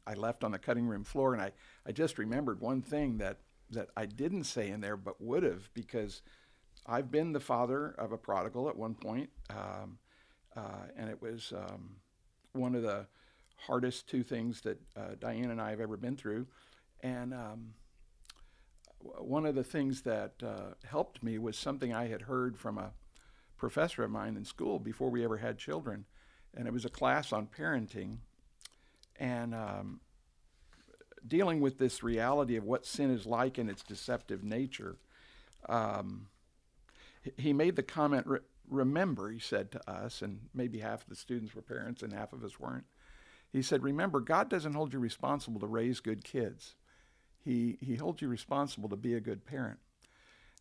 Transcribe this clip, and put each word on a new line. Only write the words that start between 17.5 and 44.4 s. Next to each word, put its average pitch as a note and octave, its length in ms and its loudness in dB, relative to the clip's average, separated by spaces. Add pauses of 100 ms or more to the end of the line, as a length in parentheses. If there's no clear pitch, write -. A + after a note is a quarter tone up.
w-, - 220 -12
one D3 220 2
of D3 80 4
the C3 100 4
things C3+ 380 0
that, G#2 400 0
uh, G2+ 320 -6 (100)
helped - 380 -2
me A2+ 160 0
was A2 180 -2
something C3+ 360 -2
I A#2 140 0
had A2 160 -4
heard B2+ 340 0
from G#2+ 220 -4
a, G2+ 140 -6 (680)
professor D3 400 2
of G#2+ 80 0
mine G#2+ 260 -2
in G2+ 80 -6
school - 360 -2
before A2 280 -2
we A#2+ 160 2
ever A2 120 2
had A#2 200 -2
children. B2+ 480 -4 (480)
And A#2 140 -6
it A2+ 60 -2
was A#2+ 120 -2
a A#2 60 -2
class C3+ 420 2
on G#2+ 140 0
parenting A2 680 -2 (1040)
and, A#2+ 340 0
um, G2+ 460 -4 (1200)
dealing E3 360 6
with C3+ 180 4
this B2+ 240 4
reality A#2 540 4
of G#2+ 80 0
what A#2+ 200 2
sin C#3+ 240 2
is A#2 160 4
like A#2+ 340 4
and A2+ 120 2
its F#2+ 140 -6
deceptive G#2 580 -2
nature. G#2+ 540 -2 (720)
Um, G#2 580 0 (960)
he, C3+ 140 -8
he C#3+ 160 4
made E3 240 6
the C3 80 2
comment, C#3+ 420 4
"Re-, C#3 140 2 (280)
remember," C3+ 600 4
he A2+ 80 -8
said G2 320 0
to - 180 -8
us, G2 340 -6
and G#2 180 -6 (120)
maybe A#2+ 280 -2
half G#2+ 240 -4
of - 40 -20
the - 60 -12
students A#2 400 -4
were A2 80 -10
parents A#2+ 400 -6
and A2 100 -4
half G2+ 200 -4
of B2 100 -10
us G#2 160 -8
weren't. B2+ 280 -4 (640)
He C3 100 4
said, C3 220 4
"Remember, D3+ 340 2
God E3 320 4